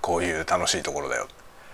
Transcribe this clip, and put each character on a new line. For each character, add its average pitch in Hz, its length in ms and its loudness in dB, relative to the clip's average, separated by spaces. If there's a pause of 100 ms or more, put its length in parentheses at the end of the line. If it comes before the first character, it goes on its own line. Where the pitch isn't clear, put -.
こ 170 160 2
う 175 60 2
い 165 180 0
う 165 40 -2
楽 175 220 4
し - 120 4
い - 40 -6
と 151 80 -2
こ 143 100 -2
ろ 135 80 -2
だ 120 80 0
よ - 100 -2 (460)